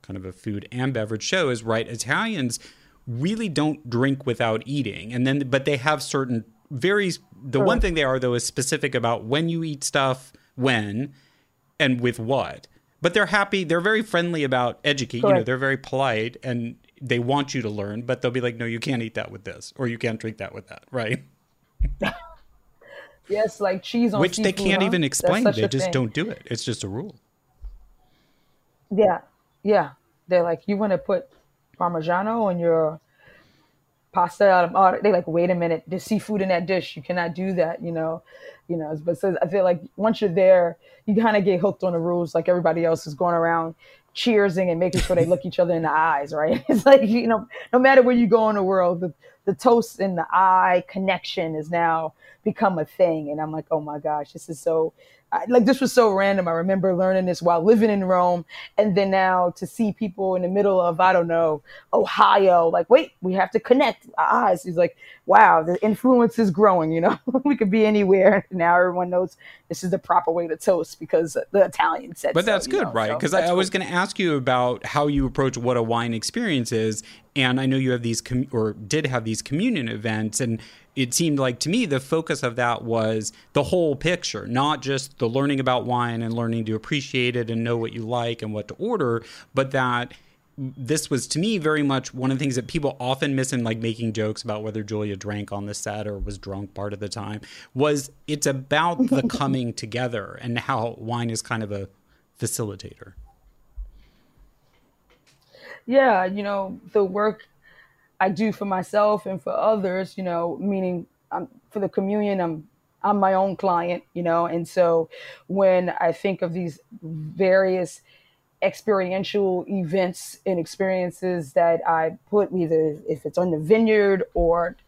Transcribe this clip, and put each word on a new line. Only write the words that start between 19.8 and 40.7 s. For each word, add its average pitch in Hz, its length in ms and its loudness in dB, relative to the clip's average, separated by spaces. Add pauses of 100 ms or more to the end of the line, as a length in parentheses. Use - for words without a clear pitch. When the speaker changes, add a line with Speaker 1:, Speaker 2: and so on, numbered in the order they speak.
Speaker 1:
you 117 120 -4
can't 113 220 -4
drink 110 180 -10
that 95 160 -12
with 104 140 -16
that," - 240 -20
right? 117 320 -4 (760)
<laughs> - 140 -4 (1120)
Speaker 2:
Yes, 208 320 -2
like 190 240 -2
cheese 233 300 0
on 208 80 2
Speaker 1:
Which 180 160 0
they 208 160 0
Speaker 2:
seafood, 196 120 -6
Speaker 1:
can't 196 160 2
Speaker 2:
huh? 196 40 2
Speaker 1:
even 175 180 0
Speaker 2:
That's 165 40 0
Speaker 1:
explain. 180 360 0
Speaker 2:
such - 140 2
Speaker 1:
They 214 80 0
Speaker 2:
a - 20 -2
Speaker 1:
just 139 180 0
Speaker 2:
thing. 180 60 -2
Speaker 1:
don't 127 220 -2
do 180 160 -4
it. - 160 -12
It's - 180 -6
just 110 200 -6
a 104 40 -8
rule. 131 280 -10 (1700)
Speaker 2:
Yeah, 190 320 2 (420)
yeah. 185 280 2 (360)
They're 175 160 2
like, 165 240 -4
"You 202 100 0
wanna 196 200 0
put 180 300 -4 (500)
Parmigiano 175 680 -2
on 180 160 0
your 160 400 0 (1120)
pasta?" 185 360 4
Out 180 160 6
of, 175 100 -6
oh, 190 260 4
they 208 100 4
like, 175 160 0
"Wait 170 220 0
a 185 60 2
minute, 170 300 -2
there's 175 180 -8
seafood 214 380 -2
in 190 80 -2
that 175 160 0
dish. 185 300 -4
You 156 60 -14
cannot 175 340 -4
do 190 180 -4
that," 170 300 -2
you 170 80 -6
know, 160 320 -4 (440)
you 170 100 -4
know. 156 260 -6
But 170 140 -2
so 190 240 -2
I 180 60 0
feel 190 160 0
like 180 180 2 (160)
once 214 240 0
you're 208 80 2
there, 180 480 4 (280)